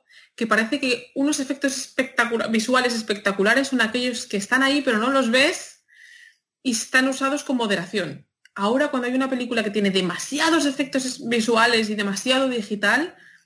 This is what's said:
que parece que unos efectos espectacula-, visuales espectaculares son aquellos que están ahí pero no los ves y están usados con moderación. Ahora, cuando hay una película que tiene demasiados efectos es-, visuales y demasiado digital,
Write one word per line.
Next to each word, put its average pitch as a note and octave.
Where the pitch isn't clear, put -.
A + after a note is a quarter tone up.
que A3+
parece A3
que B3
unos C#4+
efectos C4+
espectacula-, A#3
visuales B3
espectaculares G#3+
son B3+
aquellos A#3+
que G#3+
están B3
ahí C#4
pero A#3
no A#3
los C4
ves C#4
y B3+
están C4
usados C4+
con C4+
moderación. F3+
Ahora, B3
cuando B3
hay B3
una C4
película A#3+
que G#3+
tiene G3+
demasiados C#4+
efectos C4+
es-, B3
visuales A3+
y G#3+
demasiado B3+
digital, A#3